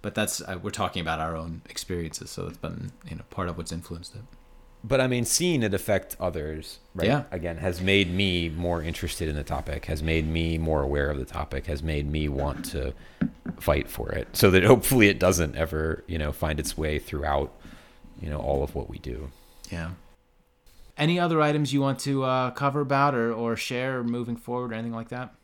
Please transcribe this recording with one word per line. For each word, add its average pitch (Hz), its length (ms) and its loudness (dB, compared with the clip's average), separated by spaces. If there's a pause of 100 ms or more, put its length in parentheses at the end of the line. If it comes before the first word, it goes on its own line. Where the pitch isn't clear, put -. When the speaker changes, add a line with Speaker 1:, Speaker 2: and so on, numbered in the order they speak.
Speaker 1:
but 104 140 -8
that's, 107 260 -2
uh, 92 220 -8
we're 101 80 -4
talking 95 300 -2
about 80 200 -2
our 80 160 -2
own 82 320 -8
experiences, - 640 -6
so - 140 -8
that's 82 140 -10
been, - 340 -8 (180)
you 80 60 -8
know, - 140 -12
part 90 180 -4
of 85 100 -6
what's 85 140 -8
influenced 82 420 -12
it. 104 80 -14 (640)
Speaker 2:
But, 131 160 2
I 127 80 2
mean, 123 160 2
seeing 160 400 2
it 98 100 2
affect 95 460 0
others, 78 580 -6 (160)
right, 87 140 2
Speaker 1:
Yeah. 139 240 2
Speaker 2:
again, 85 240 -4
has 85 240 -2
made 95 340 4
me 90 340 2
more 85 320 -2
interested 82 480 -4
in 76 60 -2
the 73 80 -2
topic, - 440 -4
has 78 180 -2
made 80 240 2
me 82 280 0
more 80 260 2
aware 71 280 2
of 73 80 -2
the 64 60 -4
topic, - 420 -6
has 71 160 -4
made 73 260 -2
me 76 200 0
want 69 380 -2
to 65 280 -4 (640)
fight - 320 0
for - 220 -6
it, - 240 -4
so 98 160 8
that 92 100 10
hopefully 117 460 8
it 98 100 4
doesn't 85 380 4
ever, 78 500 0
you 82 100 -4
know, 76 140 -2
find 78 300 -2
its - 180 -4
way 76 220 0
throughout, 71 520 -2 (680)
you 80 80 -6
know, 73 80 -4
all 69 240 0
of 69 140 -4
what 69 120 -6
we - 120 -12
do. 67 320 -10 (360)
Speaker 1:
Yeah. 85 220 -6 (1080)
Any 165 220 2
other 165 240 2
items 147 300 2
you 139 80 4
want 135 200 2
to, 135 220 0
uh, 127 300 2
cover 143 280 0
about 139 360 2
or, 117 160 2
or 117 240 -2
share 127 480 -4
moving 117 320 -2
forward 123 340 -4
or 113 40 -6
anything 117 200 -6
like 113 140 -8
that? 127 360 -10